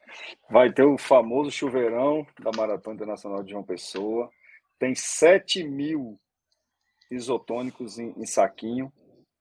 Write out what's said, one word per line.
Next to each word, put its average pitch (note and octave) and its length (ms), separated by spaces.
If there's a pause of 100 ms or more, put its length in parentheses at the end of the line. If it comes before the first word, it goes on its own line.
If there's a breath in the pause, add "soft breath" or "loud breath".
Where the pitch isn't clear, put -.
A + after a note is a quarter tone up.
(500 loud breath)
Vai A#2 220
ter C3 120
o C#3+ 140
famoso B2+ 520
chuveirão C3 760 (100)
da A2+ 180
Maratona G#2+ 400
Internacional G2+ 460
de G2 100
João G2+ 120
Pessoa. G#2 680 (480 soft breath)
Tem B2+ 160
sete F#3 720
mil C#3 560 (920)
isotônicos B2 880
em, A#2 200
em A2+ 80
saquinho, A#2+ 680 (500)